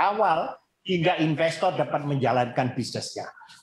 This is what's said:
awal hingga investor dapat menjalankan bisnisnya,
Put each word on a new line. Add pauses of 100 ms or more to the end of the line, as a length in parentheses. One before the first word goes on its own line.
awal (280)
hingga
investor
dapat
menjalankan
bisnisnya, (340)